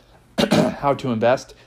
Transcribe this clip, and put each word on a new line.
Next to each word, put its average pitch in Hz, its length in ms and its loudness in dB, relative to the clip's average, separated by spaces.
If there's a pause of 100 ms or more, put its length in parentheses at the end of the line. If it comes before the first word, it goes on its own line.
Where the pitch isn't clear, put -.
(380)
<clears throat> - 0 -
how - 560 0
to 131 180 -4
invest. 117 420 0 (120)